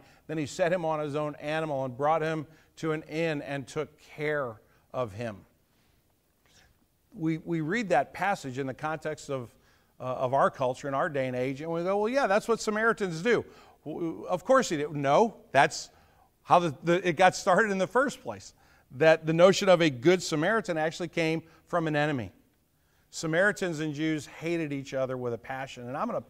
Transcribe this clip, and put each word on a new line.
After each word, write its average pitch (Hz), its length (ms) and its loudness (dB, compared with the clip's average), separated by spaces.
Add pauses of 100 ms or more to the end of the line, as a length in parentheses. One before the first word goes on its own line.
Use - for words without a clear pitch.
(280)
Then 160 100 -6
he 156 80 -2
set 170 260 0
him 180 120 0
on 160 160 -2
his 147 160 -4
own 151 200 -4
animal 151 500 -4
and 123 120 -8
brought 151 240 2
him 156 240 -2 (300)
to 165 160 -4
an 156 120 -4
inn 156 380 -4
and 139 260 -8
took - 300 -8
care 143 640 -6 (320)
of 120 200 -4
him." 104 320 -10 (1700)
We, 160 280 -4
we 165 220 -4
read 190 280 -4
that 151 240 2
passage 170 460 -4
in 139 80 -4
the 131 60 -8
context 156 580 -8
of, 127 240 -8 (440)
uh, - 40 -12
of 127 320 -2
our 175 160 6
culture, 131 360 -4
in 139 60 -4
our 156 160 0
day 135 160 -2
and 127 100 -4
age, 131 260 -4
and 165 100 -8
we 170 120 -2
go, 196 140 0
"Well, 214 120 0
yeah, 269 180 0
that's 196 200 2
what 226 120 0
Samaritans 208 640 -2
do." 208 220 2 (380)
W-, 151 420 -6
of 180 200 -4
course 262 240 4
he 156 80 -2
did. 147 140 -4
No, 147 460 4 (140)
that's - 380 2 (540)
how 165 160 6
the, 165 240 0
the, 175 240 2
it 175 60 2
got 185 220 6
started 202 360 4
in 190 60 0
the 185 100 0
first 262 340 0
place, 104 320 -12 (380)
that 156 340 4
the 160 80 0
notion 190 360 6
of 175 120 6
a 165 80 4
good 151 320 4
Samaritan 175 560 -2
actually 165 300 -4
came 160 340 -2 (240)
from 165 220 0
an 151 80 0
enemy. 147 360 0 (760)
Samaritans 170 720 0
and 156 160 -4
Jews 156 320 -2
hated 165 440 -4
each 139 220 -8
other 131 240 -2
with 123 160 -4
a 113 40 -6
passion. 131 500 -12
And 131 100 -8
I'm 202 80 -4
gonna, 175 240 -6